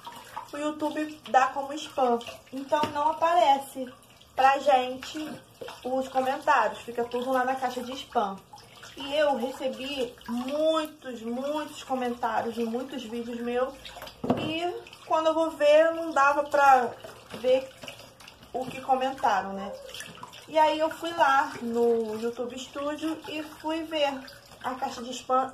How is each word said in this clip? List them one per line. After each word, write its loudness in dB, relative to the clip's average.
o -10
YouTube -6
dá 6
como -6
spam. 0
Então, -2
não 2
aparece 2
pra 6
gente 0
os -2
comentários, 0
fica -6
tudo -4
lá 2
na 0
caixa -4
de -10
spam. -4
E -8
eu 4
recebi -6
muitos, -2
muitos -4
comentários -2
em -2
muitos -6
vídeos -8
meus. -2
E -2
quando 2
eu 4
vou 2
ver, 8
não -4
dava 4
pra 6
ver 4
o -6
que -10
comentaram, 0
né? -8
E 4
aí 6
eu 2
fui -6
lá 4
no 2
YouTube -6
Studio -6
e -6
fui -6
ver. 0
A -6
caixa -6
de -10
spam 0